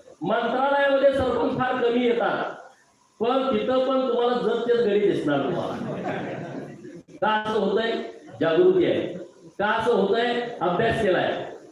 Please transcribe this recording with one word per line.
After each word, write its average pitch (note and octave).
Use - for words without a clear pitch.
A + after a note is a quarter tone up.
मंत्रालयामध्ये C4+
सरपंच C4
फार B3+
कमी A#3+
येतात, -
पण C4
तिथं A#3+
पण C4
तुम्हाला A#3+
जतचेच A#3
गडी G3+
दिसणार D3
तुम्हाला. -
का G#3
असं A3
होतंय? G#3+
जागृती E3+
आहे. -
का G3+
असं A#3
होतंय? A#3
अभ्यास A3
केलाय. F3+